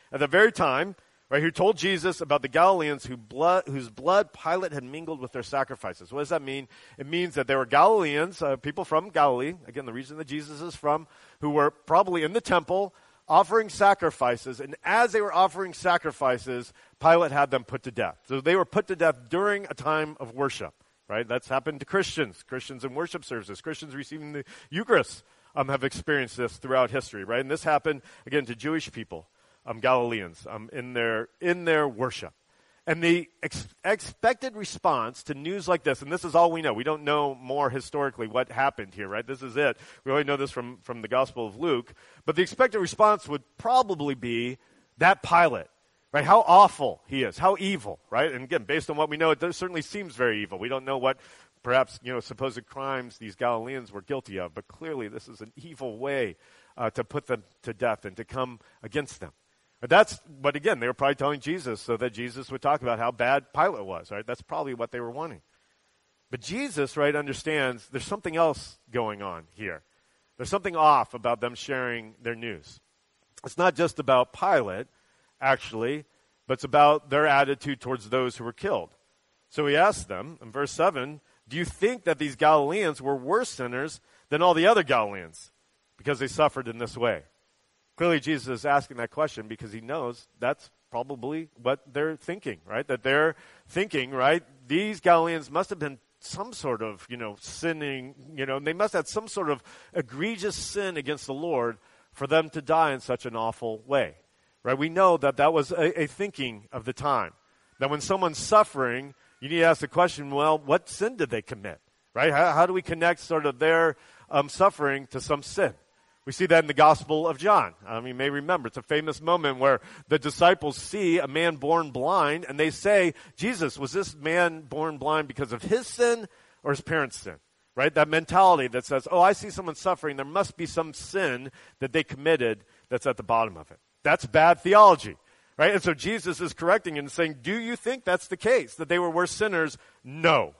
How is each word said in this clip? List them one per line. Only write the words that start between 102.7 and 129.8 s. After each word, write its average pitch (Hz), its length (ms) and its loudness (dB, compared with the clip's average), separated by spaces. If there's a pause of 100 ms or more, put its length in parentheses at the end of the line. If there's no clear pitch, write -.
in 127 80 -8
such - 240 -4
an 117 100 -8
awful 113 500 -6
way, 123 300 0 (480)
right? 127 140 0
We 147 100 -2
know 175 300 6
that 135 180 0
that 147 160 4
was 151 220 0
a, 170 300 0
a 147 40 -2
thinking 127 640 -8
of 120 140 -10
the 127 80 -6
time, 127 400 -2 (460)
that 135 100 0
when 147 100 -2
someone's 185 380 -2
suffering, 135 760 2 (280)
you 135 80 -10
need 165 100 -2
to 165 60 6
ask 165 160 6
the 143 80 -6
question, 147 440 0
well, 151 240 2
what 151 300 0
sin 233 300 -6
did 143 140 -2
they 113 100 -4
commit, 98 400 -14 (320)
right? 143 180 2
How, 156 220 4
how 165 120 6
do 180 60 0
we 185 100 0
connect 170 380 0
sort 156 260 -2
of 131 140 -2
their, 160 380 4 (320)
um, 143 180 0
suffering 143 600 0
to 135 120 -8
some 143 240 -4
sin? 170 300 -2 (520)
We 135 80 -10
see 185 120 -2
that 165 180 6
in 151 40 -4
the 147 80 -4
Gospel 156 520 6
of 147 120 -4
John. 160 340 2 (140)
Um, 113 180 -8
you 127 80 -10
may 131 160 -2
remember, 143 380 -2
it's - 100 -10
a 127 60 -14
famous 156 360 -2
moment 156 380 0
where 131 220 4 (300)
the 151 100 2
disciples 156 580 4
see 180 400 -2
a 147 100 -2
man 160 280 0
born 151 340 0
blind, 151 580 0
and 139 120 -10
they 160 100 2
say, 185 460 2 (200)
"Jesus, 165 440 -4
was 135 140 -8
this 185 220 -6
man 160 460 0
born 151 380 -8
blind 151 280 -2
because 131 260 -8
of 117 100 -10
his 226 240 -2
sin 233 400 0 (340)
or 143 100 -2
his 139 100 -2
parents' 151 360 -2
sin?" 85 200 -14 (380)
Right? 143 160 2
That 151 180 4
mentality 160 580 4
that 123 180 -4
says, 135 240 -2
"Oh, 175 120 4
I 190 120 8
see 202 160 -6
someone 175 240 -10
suffering. 165 440 -4